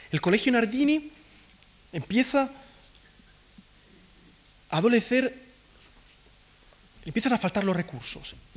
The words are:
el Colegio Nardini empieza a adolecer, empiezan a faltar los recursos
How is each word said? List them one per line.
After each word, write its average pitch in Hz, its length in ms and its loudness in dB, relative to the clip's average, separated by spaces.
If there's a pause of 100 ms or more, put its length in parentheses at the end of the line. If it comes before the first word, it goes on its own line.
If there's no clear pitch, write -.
(120)
el 151 80 0
Colegio 254 320 2
Nardini 277 600 2 (840)
empieza 254 580 0 (2250)
a 156 80 -2
adolecer, 240 560 2 (1700)
empiezan 226 260 -2
a 233 60 2
faltar 196 260 -2
los 190 120 0
recursos - 600 -8 (220)